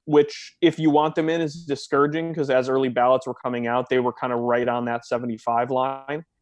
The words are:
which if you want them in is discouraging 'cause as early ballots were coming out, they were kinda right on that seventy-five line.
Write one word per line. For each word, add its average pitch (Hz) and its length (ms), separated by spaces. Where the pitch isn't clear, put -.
which 147 560
if 165 160
you 160 100
want 151 260
them 160 140
in 165 140
is 165 240
discouraging 147 680
'cause 143 140
as 127 220
early 131 180
ballots 123 380
were - 80
coming 120 320
out, 120 240
they 127 100
were 123 140
kinda 123 200
right 120 320
on 120 200
that 120 180
seventy-five 120 680
line. 135 540